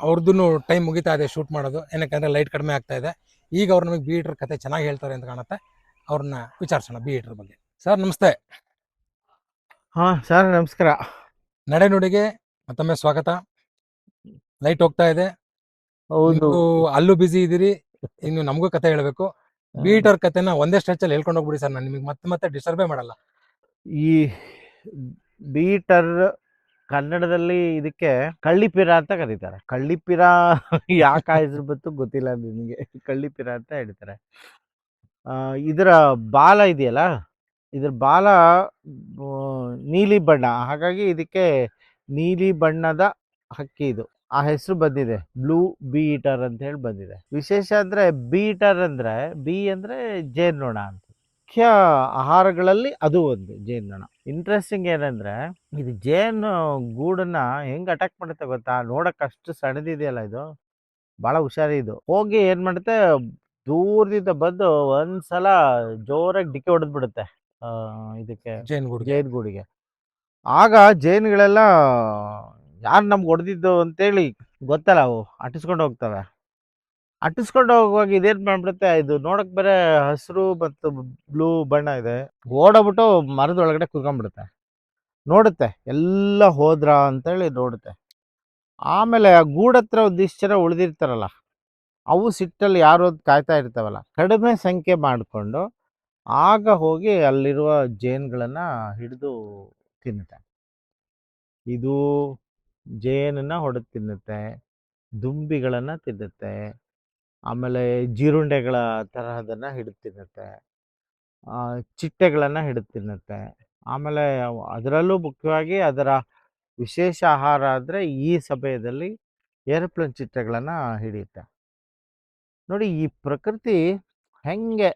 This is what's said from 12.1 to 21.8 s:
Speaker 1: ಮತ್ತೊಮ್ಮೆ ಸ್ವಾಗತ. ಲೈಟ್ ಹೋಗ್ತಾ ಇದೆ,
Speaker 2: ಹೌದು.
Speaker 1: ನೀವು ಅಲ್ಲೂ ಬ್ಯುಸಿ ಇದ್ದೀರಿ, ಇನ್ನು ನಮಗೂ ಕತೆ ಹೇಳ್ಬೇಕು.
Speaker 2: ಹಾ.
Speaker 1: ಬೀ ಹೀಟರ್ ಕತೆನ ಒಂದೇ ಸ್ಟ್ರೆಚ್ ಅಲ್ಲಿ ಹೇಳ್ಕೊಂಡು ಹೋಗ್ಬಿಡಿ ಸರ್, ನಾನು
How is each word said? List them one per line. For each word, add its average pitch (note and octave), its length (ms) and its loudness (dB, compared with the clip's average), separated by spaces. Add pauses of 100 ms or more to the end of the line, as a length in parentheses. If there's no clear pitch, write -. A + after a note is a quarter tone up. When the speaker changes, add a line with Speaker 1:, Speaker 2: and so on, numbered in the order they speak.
Speaker 1:
ಮತ್ತೊಮ್ಮೆ D#3 240 -2
ಸ್ವಾಗತ. D3+ 340 -2 (1300)
ಲೈಟ್ D#3+ 200 0
ಹೋಗ್ತಾ E3+ 260 4
ಇದೆ, F3 360 -2 (640)
Speaker 2:
ಹೌದು. D#3+ 240 4
Speaker 1:
ನೀವು E3 540 2
ಅಲ್ಲೂ D#3 280 4
ಬ್ಯುಸಿ F3+ 280 2
ಇದ್ದೀರಿ, F3+ 540 0 (260)
ಇನ್ನು D#3+ 200 -4
ನಮಗೂ D#3 280 -2
ಕತೆ E3 180 0
ಹೇಳ್ಬೇಕು. C#3+ 380 -2
Speaker 2:
ಹಾ. - 560 -14
Speaker 1:
ಬೀ G3 120 4
ಹೀಟರ್ G#3 240 6
ಕತೆನ F3+ 300 0
ಒಂದೇ E3+ 300 2
ಸ್ಟ್ರೆಚ್ F3+ 240 -4
ಅಲ್ಲಿ E3 120 0
ಹೇಳ್ಕೊಂಡು D#3+ 260 -2
ಹೋಗ್ಬಿಡಿ D3+ 180 -4
ಸರ್, C#3 120 -4
ನಾನು C3 160 -8